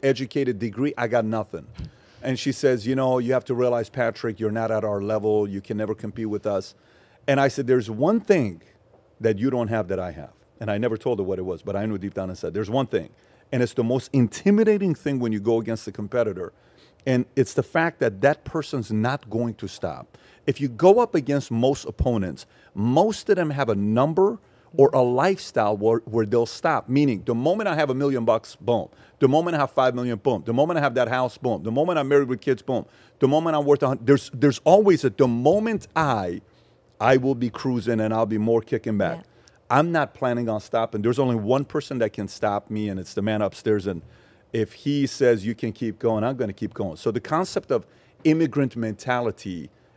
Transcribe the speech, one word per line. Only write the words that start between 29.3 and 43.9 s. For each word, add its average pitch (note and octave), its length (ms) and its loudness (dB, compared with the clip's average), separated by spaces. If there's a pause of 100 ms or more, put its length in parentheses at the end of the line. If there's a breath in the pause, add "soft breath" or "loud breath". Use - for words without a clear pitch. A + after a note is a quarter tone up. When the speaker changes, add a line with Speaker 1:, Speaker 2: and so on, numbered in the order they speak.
Speaker 1:
I D3+ 40 2
have C3+ 120 0
five B2+ 240 2
million, B2 220 -2
boom. G2+ 280 0
The A#2+ 60 -2
moment D#3 260 2
I D3 40 0
have C3+ 140 0
that B2 120 2
house, B2+ 300 -2
boom. G#2+ 260 -2
The A2 80 -4
moment D#3 260 0
I'm C#3 120 -2
married C#3+ 180 4
with B2 140 -4
kids, C3 200 -2
boom. A#2+ 240 -4 (340 soft breath)
The C3+ 100 6
moment D#3+ 260 2
I'm D3 80 0
worth C#3+ 200 4
a C#3 40 4
hun-, C3 140 -2
there's, C3+ 320 4
there's C3+ 320 2
always F#3 400 6
a, B2+ 40 2
the B2+ 200 4
moment F3+ 640 2
I, A2 460 -2 (580 soft breath)
I B2 160 6
will C3 200 2
be A#2+ 140 -4
cruising A#2 520 -2
and A2 120 0
I'll A2+ 120 0
be G#2+ 120 0
more A2+ 220 2
kicking A2 380 -4
back. F#2 220 -2
Speaker 2:
Yeah. - 580 -4
Speaker 1:
I'm E3+ 160 2
not D3 200 -2
planning A#2+ 360 -2
on G#2+ 100 -2
stopping. A2+ 420 -4
There's A#2 180 0
only B2 180 0
one A#2+ 260 2
person C#3 360 -6
that A2 120 0
can G2+ 160 -8
stop G#2 420 -4
me, G#2+ 200 -4
and F#2+ 100 -6
it's F2+ 140 -14
the G#2 80 -4
man G#2+ 200 0
upstairs. G2+ 460 -2
And E2+ 140 -4 (500 soft breath)